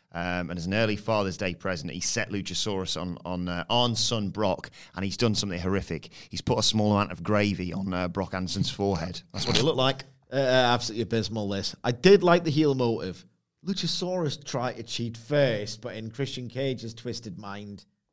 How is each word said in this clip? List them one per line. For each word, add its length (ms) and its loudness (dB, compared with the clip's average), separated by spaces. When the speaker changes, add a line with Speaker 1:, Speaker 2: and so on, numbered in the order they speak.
Speaker 1:
Um, 360 -2
and 80 -6
as 80 -6
an 80 -2
early 220 2
Father's 400 0
Day 180 -2
present, 380 -6
he 80 -8
set 320 -2
Luchasaurus 680 -2
on, 260 -6
on, 240 -4
uh, 200 -4
Arn's 300 2
son, 300 -2
Brock, 400 -2
and 80 -4
he's 140 -4
done 180 2
something 240 -2
horrific. 480 -2
He's 100 -8
put 180 0
a 60 2
small 300 4
amount 180 2
of 100 -10
gravy 520 0
on, 200 -4
uh, 140 0
Brock 260 -4
Anderson's 380 -2
forehead. 500 -2
That's 120 -4
what 140 4
it 40 4
looked 140 2
like. 280 2
Speaker 2:
Uh, 60 -2
uh, 20 2
absolutely 300 0
abysmal, 460 -2
this. 340 -4
I 80 2
did 320 8
like 220 6
the 40 -2
heel 260 4
motive. 500 0
Luchasaurus 760 -2
tried 360 -4
to 60 -8
cheat 340 -6
first, 640 0
but 140 -8
in 140 -8
Christian 380 -6
Cage's 460 -4
twisted 440 -10
mind, 460 -12